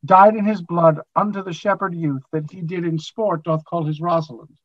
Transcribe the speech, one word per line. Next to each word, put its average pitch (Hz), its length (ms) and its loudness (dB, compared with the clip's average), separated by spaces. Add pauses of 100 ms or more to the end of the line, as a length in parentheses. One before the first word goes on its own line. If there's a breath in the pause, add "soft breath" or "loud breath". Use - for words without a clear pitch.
dyed 190 320 8
in 208 100 -2
his 208 160 0
blood 170 380 2 (160)
unto 196 280 -2
the 190 100 -8
shepherd 185 420 -2
youth, 147 360 -4
that 156 200 -6
he 185 100 -14
did 170 240 -6
in 165 140 -4
sport 175 440 -4
doth 160 220 -2
call 170 200 -4
his 151 160 -4
Rosalind. 160 640 -4